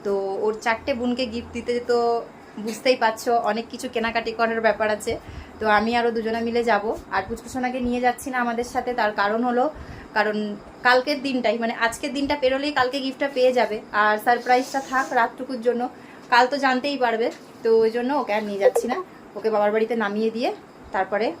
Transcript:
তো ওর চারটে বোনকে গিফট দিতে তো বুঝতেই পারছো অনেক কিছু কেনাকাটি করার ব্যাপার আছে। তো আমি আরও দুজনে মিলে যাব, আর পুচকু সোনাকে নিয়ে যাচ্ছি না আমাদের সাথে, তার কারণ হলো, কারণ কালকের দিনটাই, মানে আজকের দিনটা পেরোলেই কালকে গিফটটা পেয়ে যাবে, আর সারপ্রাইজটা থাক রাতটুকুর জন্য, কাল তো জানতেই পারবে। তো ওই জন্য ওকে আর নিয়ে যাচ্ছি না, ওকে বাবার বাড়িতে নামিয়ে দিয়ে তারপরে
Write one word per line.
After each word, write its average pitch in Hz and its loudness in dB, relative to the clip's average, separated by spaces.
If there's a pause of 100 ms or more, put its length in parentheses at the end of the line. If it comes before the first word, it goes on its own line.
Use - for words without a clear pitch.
তো 202 -2 (320)
ওর 214 0 (100)
চারটে 226 0
বোনকে 247 0
গিফট 240 -8
দিতে 240 -4 (180)
তো 240 4 (640)
বুঝতেই 247 2
পারছো 220 0 (180)
অনেক 226 -4
কিছু 254 -10
কেনাকাটি 226 -2
করার 226 0
ব্যাপার 214 2
আছে। 226 -6 (480)
তো 214 -4 (140)
আমি 220 2
আরও 233 2
দুজনে 226 -2
মিলে 233 0
যাব, 202 2 (300)
আর 196 0
পুচকু 233 -10
সোনাকে 247 -4
নিয়ে 247 0
যাচ্ছি 247 0
না 254 -2
আমাদের 240 -2
সাথে, 247 -2 (100)
তার 208 2
কারণ 214 2
হলো, 247 2 (520)
কারণ 214 4 (500)
কালকের 254 4
দিনটাই, 233 0
মানে 226 -2 (120)
আজকের 247 -4
দিনটা 285 0
পেরোলেই 269 0
কালকে 254 0
গিফটটা 269 -4
পেয়ে 254 4
যাবে, 208 0 (260)
আর 214 4 (100)
সারপ্রাইজটা 247 2 (100)
থাক 262 0 (120)
রাতটুকুর 240 -2
জন্য, 240 0 (500)
কাল 247 6
তো 285 0
জানতেই 262 0
পারবে। 226 2 (360)
তো 233 0 (160)
ওই 220 4
জন্য 247 0 (100)
ওকে 226 -2
আর 214 -2
নিয়ে 202 -4
যাচ্ছি 233 4
না, - -2 (400)
ওকে 214 -2
বাবার 208 4
বাড়িতে 220 2 (100)
নামিয়ে 214 0
দিয়ে 277 0 (440)
তারপরে 202 0 (140)